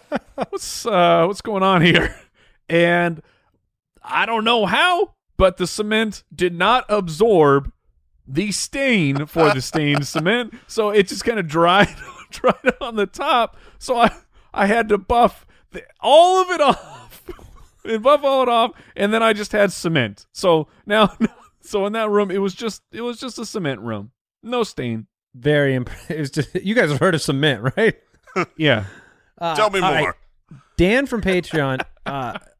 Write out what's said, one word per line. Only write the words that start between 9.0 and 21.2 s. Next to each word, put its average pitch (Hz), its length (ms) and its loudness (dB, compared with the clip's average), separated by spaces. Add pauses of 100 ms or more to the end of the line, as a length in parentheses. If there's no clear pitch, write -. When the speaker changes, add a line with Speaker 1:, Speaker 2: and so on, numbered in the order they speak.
Speaker 2:
for 151 280 2
the 131 80 -6
stained 143 440 -2
Speaker 1:
<laughs> - 0 -
Speaker 2:
cement, 208 460 -2 (140)
so 214 240 -2
it 202 180 4
just - 160 -10
kinda 220 180 -2
dried, 170 520 2 (180)
<laughs> - 180 -20
dried - 500 -2
on 233 160 -8
the 202 100 0
top. 262 500 -2 (220)
So 254 200 -4
I, 226 120 4 (420)
I 202 140 -2
had 220 240 0
to 202 80 0
buff 233 480 0 (240)
the, 170 120 -16 (180)
all 349 420 6
of 359 80 -2
it 339 100 -2
<laughs> - 0 -
off, - 640 -2 (600)
and 226 180 -4
buff 277 200 2
all 269 200 0
it 247 60 0
off, 233 240 0 (240)
and 202 180 -2
then 226 80 0
I 226 100 4
just 208 200 -6
had 202 200 2
cement. 131 600 -4
So 165 360 0 (160)
now, 208 320 2 (220)